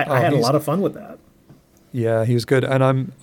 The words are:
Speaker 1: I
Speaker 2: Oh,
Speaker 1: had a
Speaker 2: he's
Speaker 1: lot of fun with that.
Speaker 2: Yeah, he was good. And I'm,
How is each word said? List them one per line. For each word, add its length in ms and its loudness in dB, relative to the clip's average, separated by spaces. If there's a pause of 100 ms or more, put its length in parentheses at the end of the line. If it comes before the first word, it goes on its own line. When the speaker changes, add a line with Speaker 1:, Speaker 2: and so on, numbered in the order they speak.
Speaker 1:
I 40 -2
Speaker 2:
Oh, 80 0
Speaker 1:
had 160 2
a 60 2
Speaker 2:
he's 80 2
Speaker 1:
lot 100 2
of 80 0
fun 160 -2
with 140 -2
that. 260 -18 (720)
Speaker 2:
Yeah, 320 0
he 100 2
was 120 0
good. 180 2
And 180 0
I'm, 300 0 (100)